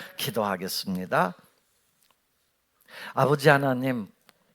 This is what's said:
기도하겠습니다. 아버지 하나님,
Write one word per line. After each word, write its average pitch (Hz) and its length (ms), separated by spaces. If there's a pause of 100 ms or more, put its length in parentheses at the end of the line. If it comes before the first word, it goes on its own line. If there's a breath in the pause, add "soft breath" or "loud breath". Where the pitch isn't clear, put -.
(160 loud breath)
기도하겠습니다. 98 1160 (1800 loud breath)
아버지 139 380
하나님, 131 580 (460)